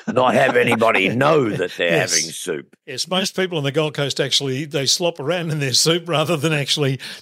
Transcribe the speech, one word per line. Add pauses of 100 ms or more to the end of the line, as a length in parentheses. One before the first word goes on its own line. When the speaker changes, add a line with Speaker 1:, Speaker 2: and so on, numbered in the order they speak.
(140)
Speaker 1:
not
have
anybody
Speaker 2:
<laughs>
Speaker 1:
know
that
they're
Speaker 2:
Yes.
Speaker 1:
having
soup. (100)
Speaker 2:
Yes,
most
people
on
the
Gold
Coast
actually,
they
slop
around
in
their
soup
rather
than
actually (220)